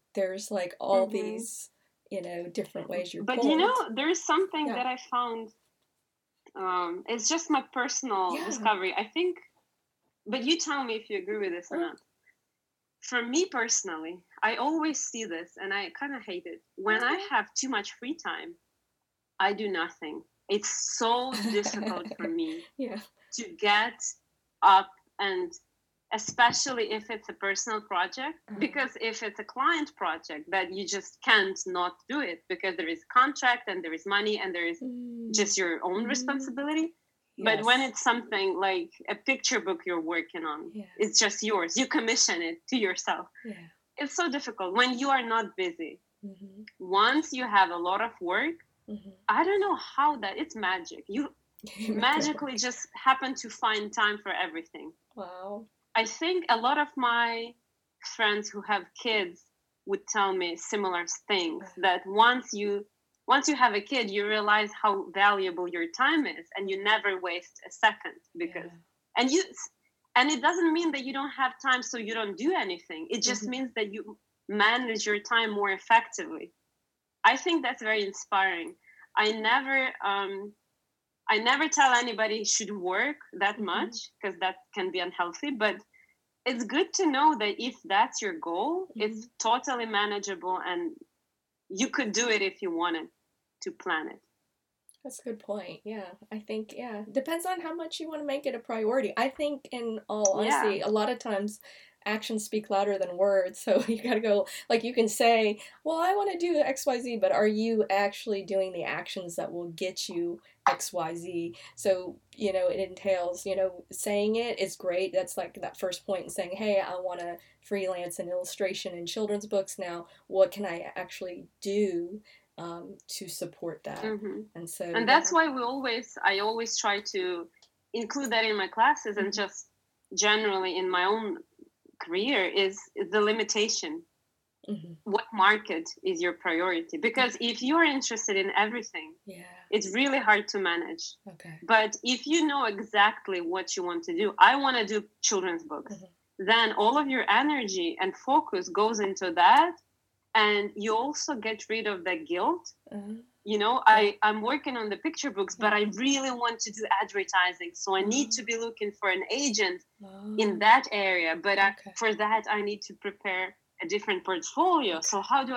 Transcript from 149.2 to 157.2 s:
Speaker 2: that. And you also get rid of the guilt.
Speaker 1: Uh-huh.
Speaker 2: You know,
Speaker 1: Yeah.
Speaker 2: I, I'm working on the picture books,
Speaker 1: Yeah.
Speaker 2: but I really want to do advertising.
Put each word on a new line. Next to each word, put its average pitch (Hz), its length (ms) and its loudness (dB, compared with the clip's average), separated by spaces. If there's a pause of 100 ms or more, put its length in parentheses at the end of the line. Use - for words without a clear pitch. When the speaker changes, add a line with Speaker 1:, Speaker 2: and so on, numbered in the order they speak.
Speaker 2:
that. 233 300 8 (640)
And 208 420 4
you 214 200 0
also 285 400 -2
get 220 320 -6
rid 220 180 -2
of 190 180 -4
the 180 120 0
guilt. 180 500 0 (240)
Speaker 1:
Uh-huh. 208 320 -10 (220)
Speaker 2:
You 208 140 0
know, 214 200 4
Speaker 1:
Yeah. - 60 0 (120)
Speaker 2:
I, 208 260 6
I'm 214 180 4
working 262 360 0
on 220 120 -2
the 196 80 -2
picture - 420 -4
books, 190 200 -2
Speaker 1:
Yeah. 214 60 -2
Speaker 2:
but 214 80 4
I 208 100 4 (240)
really 269 240 2
want 240 300 -2
to 214 100 -6
do 214 140 -8 (180)
advertising. 180 720 0